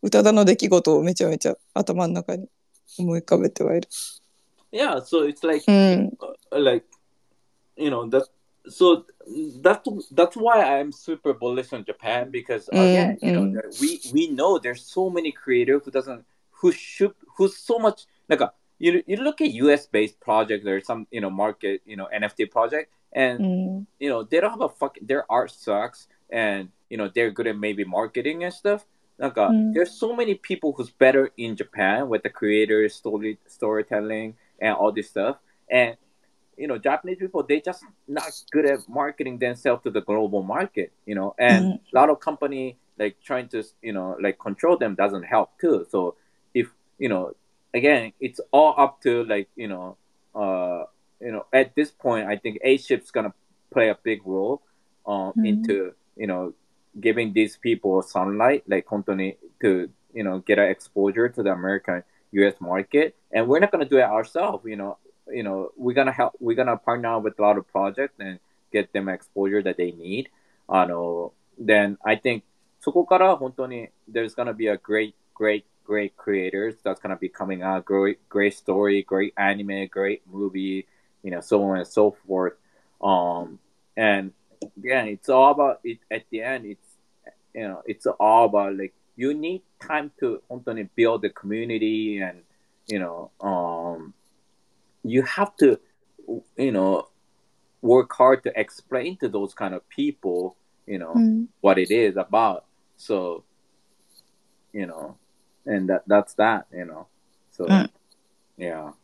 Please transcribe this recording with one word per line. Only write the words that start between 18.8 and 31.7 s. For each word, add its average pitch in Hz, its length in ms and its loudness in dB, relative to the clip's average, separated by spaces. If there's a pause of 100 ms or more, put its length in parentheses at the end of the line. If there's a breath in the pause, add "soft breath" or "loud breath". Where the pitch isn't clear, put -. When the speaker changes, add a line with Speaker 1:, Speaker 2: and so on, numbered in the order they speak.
Speaker 2:
you, 170 260 2
you 196 120 -2
look 294 220 -2
at 311 120 0
U 127 180 4
S 143 160 4
based 104 320 -2
project 107 480 0
or 98 140 -2
some, 113 320 -8
you 117 80 -6
know, 98 100 -4
market, 98 560 -4
you 107 100 -18
know, 98 100 -10
N 107 180 -6
F 101 100 -6
T 113 100 -2
project, 120 440 -2 (260)
and, 127 240 0
Speaker 1:
う 196 80 0 (340)
ん。 202 60 -14 (140)
Speaker 2:
you 139 100 -4
know, 113 140 -4
they 156 160 2
don't 214 100 0
have 226 100 -10
a 156 80 -2
fuck-, - 320 -8
their 131 280 -2
art 120 240 0
sucks, 110 560 -6 (240)
and, 101 380 -4 (200)
you 117 60 -10
know, 104 180 -4
they're 117 160 2
good 117 160 -6
at 107 100 -4
maybe 104 280 -4
marketing 117 580 -4
and 180 100 -6
stuff. 208 320 -2 (340)
な 135 100 -4
ん - 20 -4
か、 107 160 2
Speaker 1:
う 233 60 4
ん。 220 200 2
Speaker 2:
there's 175 200 0
so 233 240 -4
many 226 180 0
people 160 380 -4
who's 127 180 -8
better 135 460 4
in 113 180 -6
Japan 104 540 0